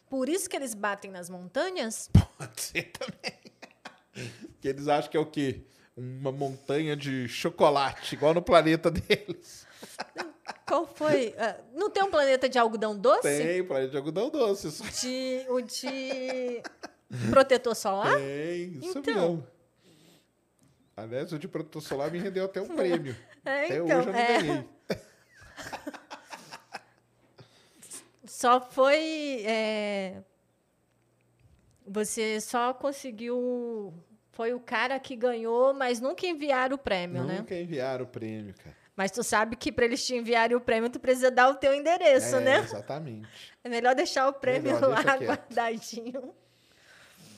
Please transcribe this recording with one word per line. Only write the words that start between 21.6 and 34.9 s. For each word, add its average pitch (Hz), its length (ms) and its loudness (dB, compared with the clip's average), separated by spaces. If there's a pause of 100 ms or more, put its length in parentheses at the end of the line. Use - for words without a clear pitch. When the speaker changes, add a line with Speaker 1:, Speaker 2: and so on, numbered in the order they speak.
Speaker 2:
solar 143 280 -4
me 170 100 -4
rendeu 190 240 -4
até 190 180 -6
um 220 60 -8
prêmio. 170 480 -2 (140)
Speaker 1:
<laughs> - 140 -20
É, 277 220 -2
Speaker 2:
Até 226 120 -2
Speaker 1:
então, 269 200 4
Speaker 2:
hoje 247 100 2
eu 190 40 -2
não 233 60 0
Speaker 1:
é. 233 240 4
Speaker 2:
ganhei. 143 260 -2 (200)
<laughs> - 1160 -14 (2250)
Speaker 1:
Só 254 340 4
foi... 285 840 2
é... 208 760 -2 (1600)
Você 214 540 -4
só 240 320 -2
conseguiu, 240 1200 -6 (400)
foi 233 220 -2
o 247 60 -6
cara 247 380 -2